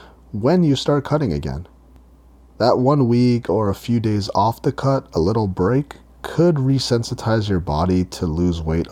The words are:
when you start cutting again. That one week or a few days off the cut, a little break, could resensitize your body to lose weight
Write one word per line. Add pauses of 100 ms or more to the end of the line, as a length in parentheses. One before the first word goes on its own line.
(300)
when
you
start
cutting
again. (920)
That
one
week
or
a
few
days
off
the
cut,
a
little
break, (260)
could
resensitize
your
body
to
lose
weight